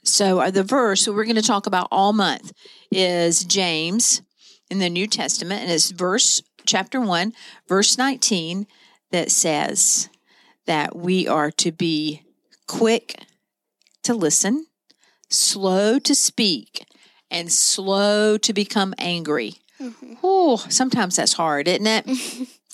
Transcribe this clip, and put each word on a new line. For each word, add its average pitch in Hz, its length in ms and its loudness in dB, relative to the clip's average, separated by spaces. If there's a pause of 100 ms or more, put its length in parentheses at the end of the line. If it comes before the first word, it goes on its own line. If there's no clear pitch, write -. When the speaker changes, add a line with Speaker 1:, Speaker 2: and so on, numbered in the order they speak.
Speaker 1:
So, 190 360 2
uh, 160 120 0
the 190 120 2
verse 214 440 2
we're 214 180 -2
gonna 220 160 0
talk 214 260 0
about 185 240 0
all 196 220 4
month 190 380 0 (400)
is 175 520 2
James 180 760 0 (480)
in 190 100 -4
the 180 100 0
New 175 180 -2
Testament, 185 560 -4
and 175 80 -2
it's 160 200 2
verse, 185 500 0 (240)
chapter 202 360 -2
one, 190 320 0 (340)
verse 190 300 2
nineteen, 202 680 -2 (440)
that 175 200 0
says - 800 0 (580)
that 151 280 -2
we 180 320 0
are 151 240 0
to - 200 -2
be 156 500 -4 (460)
quick - 560 -2 (800)
to 240 100 -2
listen, 214 540 0 (640)
slow 196 680 2
to - 160 0
speak, - 720 -2 (460)
and 170 200 -6
slow 208 840 2
to 208 160 -2
become 196 460 0
angry. 151 560 -4 (260)
Speaker 2:
Mm-hmm. 240 420 -14
Speaker 1:
Ooh, 359 340 4 (120)
sometimes 240 460 0
that's - 180 2
hard, 151 340 0
isn't 180 200 0
it? 240 640 -2
Speaker 2:
<laughs> - 60 -20 (140)